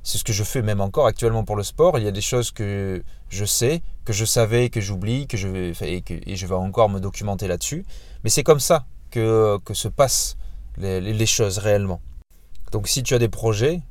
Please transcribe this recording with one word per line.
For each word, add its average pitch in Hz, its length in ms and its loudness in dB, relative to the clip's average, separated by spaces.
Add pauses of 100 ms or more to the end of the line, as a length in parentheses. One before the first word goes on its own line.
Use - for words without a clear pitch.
C'est - 160 -4
ce - 60 -2
que 117 100 -2
je 104 100 0
fais 120 200 -2
même 104 180 2
encore 98 240 2
actuellement 113 380 2
pour 107 120 -2
le 104 60 -2
sport. 156 380 4
Il 107 60 0
y - 20 0
a 104 40 0
des 101 100 -4
choses 123 280 0
que 101 540 -4 (260)
je 98 160 -4
sais, 139 380 0 (200)
que 120 100 -2
je 104 120 0
savais, 120 440 4
que 117 120 -2
j'oublie, 104 460 -2
que 117 100 -4
je 98 100 -2
vais, 92 260 -2 (200)
et 92 80 -4
que, - 140 -8 (100)
et 92 100 -6
je 92 120 -6
vais 92 80 0
encore 95 340 2
me 98 100 0
documenter 98 480 -4
là-dessus. 139 380 -4 (380)
Mais - 80 2
c'est 147 120 4
comme 151 160 6
ça 147 280 2 (240)
que, 110 520 4
que 107 120 -8
se - 120 -4
passent - 500 0 (400)
les, 95 240 -2
les, 104 120 -2
les 110 140 2
choses 101 320 2
réellement. 101 420 2 (720)
Donc 104 160 -2
si 135 160 0
tu 120 100 2
as 123 60 6
des 117 100 4
projets 113 600 0